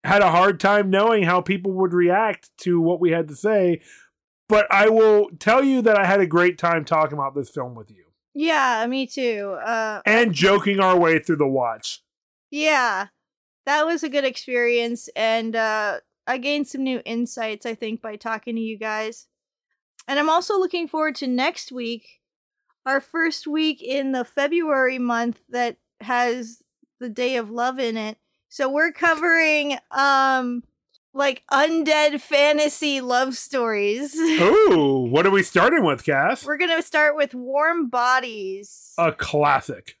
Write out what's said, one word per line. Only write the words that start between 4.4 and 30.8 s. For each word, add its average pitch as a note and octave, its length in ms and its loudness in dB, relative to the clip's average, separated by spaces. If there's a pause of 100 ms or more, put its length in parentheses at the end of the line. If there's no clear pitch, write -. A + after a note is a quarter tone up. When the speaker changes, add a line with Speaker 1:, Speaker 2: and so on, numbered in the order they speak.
Speaker 1:
But G#3 240 4
I G3+ 160 6
will G#3+ 400 6 (100)
tell B3 240 4
you C4 200 2
that G#3+ 140 4
I G3 100 4
had G3 140 4
a F#3 60 4
great F3 320 2
time E3+ 260 0
talking D#3 320 0
about C#3 200 -4
this C3+ 140 -6
film B2+ 260 -10
with A2 160 -20
you. F#2+ 140 -20 (280)
Speaker 2:
Yeah, C#4 540 0
me C4 180 -4
too. G#3 580 -6
Uh, A3 400 -6
Speaker 1:
And A3+ 280 2
joking G3 480 2
our F#3 180 4
way E3 220 4
through D#3+ 160 -2
the C#3+ 100 0
watch. A#2+ 560 -4 (480)
Speaker 2:
Yeah, B3+ 580 0 (580)
that D4+ 200 2
was E4 160 -2
a D#4+ 60 -6
good C#4 160 -2
experience, A#3+ 880 -2
and, A3+ 400 -2
uh, G#3+ 440 -2 (280)
I B3+ 120 -2
gained C#4+ 300 -2
some C4+ 160 -8
new B3+ 200 -4
insights, A3+ 600 -6
I A3+ 80 -6
think, A3+ 280 -8
by G#3+ 140 -12
talking A3+ 400 -8
to A3+ 40 -4
you A3 180 -8
guys. A3 480 -8 (840)
And C#4 100 -2
I'm D4+ 100 0
also F4+ 300 0
looking F4 300 -2
forward D#4 280 -4
to C#4 100 -8
next B3+ 460 -4
week, A#3 480 -10 (640)
our C#4 140 -2
first D#4+ 480 -4
week D#4 340 -2
in C4+ 300 -2
the B3 120 -2
February C#4+ 720 0
month A#3+ 500 -4
that A#3+ 280 -4 (240)
has A#3+ 640 -4 (380)
the B3 80 -10
Day B3 280 -2
of A3 140 -6
Love B3 300 -4
in A3+ 160 -4
it. G#3+ 200 -8 (320)
So C4+ 220 -4
we're D4+ 220 0
covering, D#4 840 0 (120)
um, C4 720 0 (520)